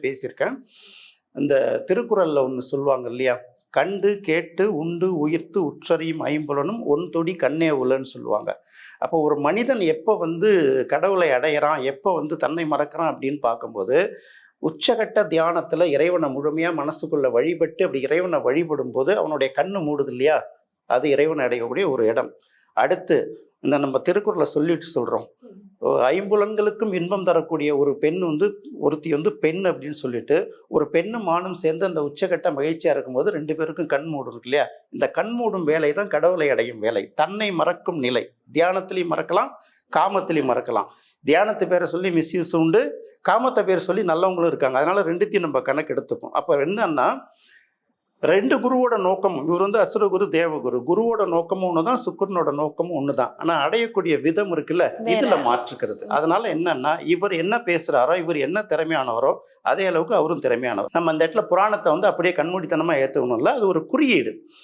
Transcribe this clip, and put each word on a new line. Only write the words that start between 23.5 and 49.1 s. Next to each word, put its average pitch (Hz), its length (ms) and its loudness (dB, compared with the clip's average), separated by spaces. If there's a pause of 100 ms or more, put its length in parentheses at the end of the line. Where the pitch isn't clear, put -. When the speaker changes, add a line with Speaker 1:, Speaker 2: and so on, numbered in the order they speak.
Speaker 1:
இந்த 143 180 0
நம்ம 156 220 0
திருக்குறளை 190 460 0
சொல்லிட்டு 156 400 0 (100)
சொல்றோம். 113 300 -2 (600)
ஐம்புலன்களுக்கும் 202 1080 0
இன்பம் 180 300 -2
தரக்கூடிய 156 540 0
ஒரு 143 200 0
பெண் 156 220 0
வந்து, 180 420 -2 (180)
ஒருத்தி 151 320 -2
வந்து 156 260 0
பெண் 165 280 0
அப்படின்னு 147 260 -2
சொல்லிட்டு 135 640 -2 (140)
ஒரு 151 220 0
பெண்ணும் 208 340 -2
மானும் 180 300 0
சேர்ந்து 160 320 -2
அந்த 165 160 -2
உச்சகட்ட 165 520 -2
மகிழ்ச்சியா 160 360 -2
இருக்கும்போது 135 420 0
ரெண்டு 151 240 -6
பேருக்கும் 156 300 -4
கண் 143 200 -2
மூடும் 127 360 -8
இல்லையா? 127 240 0 (240)
இந்த 135 220 -2
கண் 226 280 -4
மூடும் 190 240 -2
வேலை 151 300 2
தான் 202 140 -4
கடவுளை 156 420 2
அடையும் 117 300 -2
வேலை, 107 360 -2
தன்னை 196 360 -2
மறக்கும் 170 480 -2
நிலை. 123 300 0 (240)
தியானத்திலையும் 185 580 0
மறக்கலாம், 180 380 0 (480)
காமத்திலையும் 165 520 2
மறக்கலாம். 117 380 -2 (380)
தியானத்து 185 420 2
பேரை 170 200 2
சொல்லி 175 220 -4
மிஸ்யூஸ் 165 480 0
உண்டு, 165 500 2 (140)
காமத்தை 226 420 2
பேரை 180 180 2
சொல்லி 165 200 -2
நல்லவங்களும் 175 460 2
இருக்காங்க. 131 300 0
அதனால 175 240 2
ரெண்டுத்தையும் 180 380 0
நம்ம 151 220 0
கணக்கு 147 320 -2
எடுத்துப்போம். - 380 -6
அப்ப 147 260 0
என்னன்னா 170 600 0 (1000)
ரெண்டு 202 380 4
குருவோட 240 440 2
நோக்கம், 185 440 0